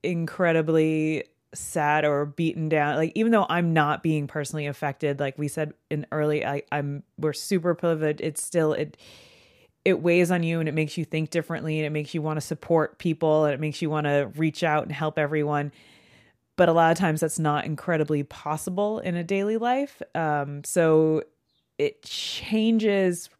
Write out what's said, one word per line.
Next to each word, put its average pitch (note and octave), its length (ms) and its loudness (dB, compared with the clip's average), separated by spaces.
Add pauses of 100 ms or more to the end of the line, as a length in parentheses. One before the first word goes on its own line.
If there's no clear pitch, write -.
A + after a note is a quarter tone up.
incredibly D#3+ 1200 2 (280)
sad D3+ 520 0
or D3 220 0
beaten D#3+ 420 -2
down, D3 280 2
like, D#3+ 180 0
even A3 180 2
though G#3 160 4
I'm E3+ 240 2
not D3+ 300 2
being D#3 240 0
personally D3 400 -6
affected, C#3+ 520 -4
like C#3 200 -4
we D3 100 -2
said D3+ 240 -4 (180)
in D3+ 220 -4
early, D3+ 320 0
I, C#3+ 260 -4
I'm, C#3+ 320 -4 (160)
we're D#3 140 -2
super F3 420 -2
privileged. D#3 460 0
It's - 260 -6
still, D#3 260 0
it, D3+ 240 -4 (880)
it F#3+ 160 4
weighs F3 300 4
on F3 140 2
you E3 160 0
and D#3 80 -2
it C#3+ 60 -4
makes D#3 220 -2
you E3 80 -4
think D#3 260 -4
differently, D#3 480 -2
and D3+ 80 -2
it D3 40 -4
makes D3+ 240 -6
you D#3+ 80 -2
wanna D#3 180 -4
support - 580 0
people, D#3 480 2
and C#3+ 80 2
it C3+ 60 -6
makes D3+ 220 -4
you D#3 80 -2
wanna C#3+ 460 0
reach D#3 260 -2
out D3+ 220 0
and - 80 -8
help D3+ 260 -4
everyone. D3 540 -2 (840)
But F3 120 6
a E3 40 4
lot E3 200 6
of - 60 2
times D#3+ 220 2
that's D#3+ 180 -2
not D3 260 0
incredibly D3+ 580 0
possible F#3 760 -4
in F3 160 -4
a F3 80 -4
daily G3 320 -2
life. B3+ 440 -2 (140)
Um, D3 500 -2
so D#3+ 600 4 (540)
it - 240 -2
changes G#3+ 1400 0